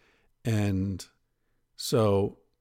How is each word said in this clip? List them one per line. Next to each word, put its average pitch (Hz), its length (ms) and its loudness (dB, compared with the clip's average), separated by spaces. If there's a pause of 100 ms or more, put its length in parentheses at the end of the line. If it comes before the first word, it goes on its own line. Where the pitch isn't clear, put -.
(440)
And 98 640 -2 (680)
so, 104 640 0 (220)